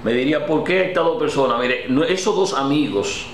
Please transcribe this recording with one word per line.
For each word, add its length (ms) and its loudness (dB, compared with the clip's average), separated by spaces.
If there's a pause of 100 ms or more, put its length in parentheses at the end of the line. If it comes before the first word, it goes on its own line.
Me 80 0
diría, 320 0
¿por 180 0
qué 260 0
estas 160 0
dos 120 2
personas? 420 0
Mire, 300 -2
no, 160 2
esos 320 0
dos 160 0
amigos 800 0